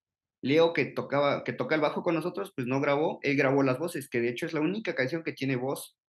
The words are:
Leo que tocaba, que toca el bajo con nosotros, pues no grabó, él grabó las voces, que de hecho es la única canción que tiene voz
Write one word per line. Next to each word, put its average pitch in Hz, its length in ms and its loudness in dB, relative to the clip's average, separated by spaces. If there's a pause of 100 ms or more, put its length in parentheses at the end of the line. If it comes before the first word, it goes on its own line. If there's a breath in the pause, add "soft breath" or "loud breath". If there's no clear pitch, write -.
(420)
Leo 160 300 4
que 139 140 0
tocaba, 135 580 0
que 123 80 -4
toca 123 240 0
el 151 60 2
bajo 151 220 0
con 170 120 2
nosotros, 180 400 -4
pues 123 120 -4
no 131 120 0
grabó, 147 440 0
él 143 120 2
grabó 139 280 4
las 131 160 2
voces, 160 300 -6
que 120 120 0
de 120 80 0
hecho 123 160 -4
es 160 80 -6
la 147 80 0
única 185 340 -2
canción 160 280 -2
que 131 100 -6
tiene 131 240 -2
voz 135 400 -6 (120)